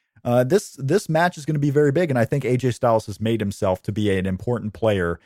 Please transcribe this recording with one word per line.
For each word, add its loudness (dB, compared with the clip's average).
Uh, 2
this, 0
this -2
match 0
is -14
gonna -2
be 0
very 4
big, 2
and 0
I 4
think -2
A 2
J 0
Styles 0
has -8
made 0
himself -2
to -6
be 0
an -2
important -4
player 0